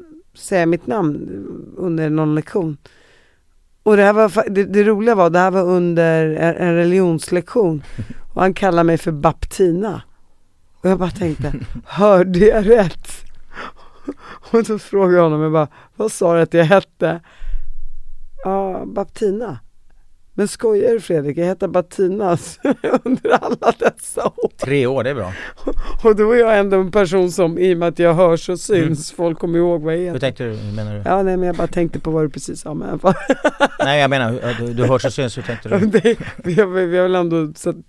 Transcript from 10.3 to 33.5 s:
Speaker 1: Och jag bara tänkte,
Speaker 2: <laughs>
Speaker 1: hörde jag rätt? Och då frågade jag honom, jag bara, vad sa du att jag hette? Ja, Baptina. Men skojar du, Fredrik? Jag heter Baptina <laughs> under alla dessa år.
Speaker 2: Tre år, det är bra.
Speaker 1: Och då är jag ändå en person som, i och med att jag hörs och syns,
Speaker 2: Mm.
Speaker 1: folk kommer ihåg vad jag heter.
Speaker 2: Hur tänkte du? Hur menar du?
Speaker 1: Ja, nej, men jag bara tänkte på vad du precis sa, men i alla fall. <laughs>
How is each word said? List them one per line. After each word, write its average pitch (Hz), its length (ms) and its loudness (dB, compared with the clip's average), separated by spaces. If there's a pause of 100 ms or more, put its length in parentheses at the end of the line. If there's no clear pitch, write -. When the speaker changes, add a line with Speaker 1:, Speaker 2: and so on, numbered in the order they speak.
Speaker 1:
Och 180 60 2
jag 185 100 2
bara 180 120 -2
tänkte, 151 420 -6 (180)
Speaker 2:
<laughs> - 140 -12
Speaker 1:
hörde 185 540 4
jag 208 300 4
rätt? 214 400 2 (1400)
Och 226 120 2
då 214 160 -4
frågade 190 360 2
jag 175 80 6
honom, 151 180 2
jag 156 100 0
bara, 156 160 2 (280)
vad 214 160 -4
sa 170 240 0
du 170 60 4
att - 120 -2
jag 170 120 4
hette? 170 540 0 (1200)
Ja, 190 420 -4
Baptina. 196 760 -4 (720)
Men 202 140 0
skojar 220 460 2
du, 233 60 0
Fredrik? 147 380 -2
Jag 170 80 0
heter 185 220 -2
Baptina 180 680 0 (340)
<laughs> - 320 0
under 247 260 -2 (140)
alla - 360 0
dessa - 460 -4
år. 453 320 -4
Speaker 2:
Tre 135 300 0
år, 131 160 -2
det 123 60 -2
är 143 60 -4
bra. 95 180 -8 (720)
Speaker 1:
Och 214 120 6
då 214 160 2
är 240 80 4
jag 226 200 4
ändå 196 180 0
en 190 140 -2
person 185 400 0
som, 170 260 -2
i 180 160 2
och 170 40 -2
med 170 120 -2
att 170 100 -6
jag 170 140 4
hörs 170 360 2
och 180 100 -4
syns, 160 520 -2
Speaker 2:
Mm. - 60 -20
Speaker 1:
folk 170 220 -2
kommer 170 200 -2
ihåg 170 220 0
vad 160 120 -4
jag 170 60 -2
heter. 180 140 -6
Speaker 2:
Hur 139 60 -4
tänkte 131 240 -4
du? 117 120 -6
Hur 104 200 -8
menar 107 200 -6
du? 104 100 -8
Speaker 1:
Ja, 190 180 0
nej, 185 140 0
men 180 100 -2
jag 175 80 -2
bara 170 120 -2
tänkte 165 320 -2
på 160 120 -6
vad 156 140 0
du 147 40 -2
precis - 320 -12
sa, 156 120 -12
men - 140 -8
i - 40 -8
alla - 80 -6
fall. 185 140 4 (340)
<laughs> - 320 -2